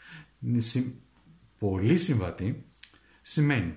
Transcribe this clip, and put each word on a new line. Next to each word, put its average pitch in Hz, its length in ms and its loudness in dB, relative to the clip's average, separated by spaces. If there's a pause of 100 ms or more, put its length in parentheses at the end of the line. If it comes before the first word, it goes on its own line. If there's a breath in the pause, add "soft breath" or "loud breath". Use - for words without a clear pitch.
(560 loud breath)
συ-, 123 440 -2 (580)
πολύ 101 380 2
συμβατή, 101 680 -2 (580 loud breath)
σημαίνει, 131 540 0